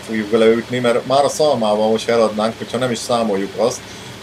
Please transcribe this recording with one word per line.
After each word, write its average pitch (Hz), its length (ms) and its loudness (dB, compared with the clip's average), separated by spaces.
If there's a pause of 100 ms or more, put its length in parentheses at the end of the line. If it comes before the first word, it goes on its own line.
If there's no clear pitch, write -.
fogjuk 110 260 -4
vele 110 140 6
ütni, 117 340 2
mert 120 260 2
már 135 180 4
a 135 60 2
szalmával, 110 600 2
hogyha 110 220 0
eladnánk, 110 460 0
hogyha - 200 -6
nem 123 140 -2
is 113 60 -4
számoljuk 104 600 -2
azt, 107 220 0 (440)